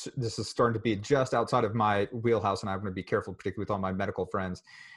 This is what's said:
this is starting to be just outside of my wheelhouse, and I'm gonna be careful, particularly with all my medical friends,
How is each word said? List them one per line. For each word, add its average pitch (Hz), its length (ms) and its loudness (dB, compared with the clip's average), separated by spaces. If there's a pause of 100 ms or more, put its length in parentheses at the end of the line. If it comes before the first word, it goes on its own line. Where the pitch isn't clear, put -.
(180)
this 117 220 -4
is 110 100 -6
starting 120 240 4
to 110 60 -2
be 107 160 0
just 131 380 2
outside 120 300 2
of 107 120 0
my 104 360 4
wheelhouse, 107 500 2
and 104 80 -4
I'm 95 100 -2
gonna 101 120 -6
be 92 120 -6
careful, 101 300 -2
particularly 98 300 -6
with 95 80 -4
all 104 60 0
my 95 140 -2
medical 98 340 -2
friends, 92 380 -4 (340)